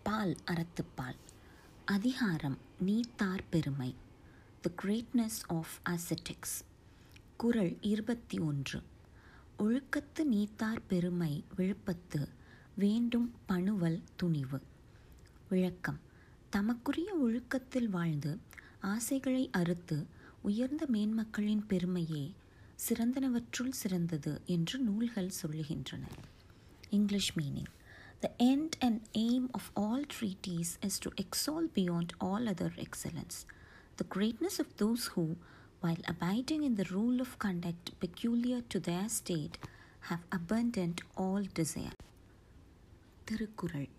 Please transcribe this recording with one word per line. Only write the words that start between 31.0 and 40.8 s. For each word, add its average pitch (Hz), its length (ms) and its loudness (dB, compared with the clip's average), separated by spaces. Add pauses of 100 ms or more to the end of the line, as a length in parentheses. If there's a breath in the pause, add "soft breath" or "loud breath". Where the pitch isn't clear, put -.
excel 311 580 0
beyond 170 440 2
all 202 300 0
other 175 280 0
excellence - 680 -8 (520 loud breath)
the - 200 -2
greatness 233 420 0
of 311 80 0 (100)
those 226 320 2
who, 165 260 0 (440 loud breath)
while 170 280 0
abiding 247 560 0
in 254 120 4
the 185 200 0
rule 240 260 4
of 254 160 -4
conduct 175 640 -2
peculiar 240 600 0
to 208 180 -2
their 175 300 0
state, 165 480 -2 (420 loud breath)
have 170 220 -4 (140)
abundant 185 640 0 (160)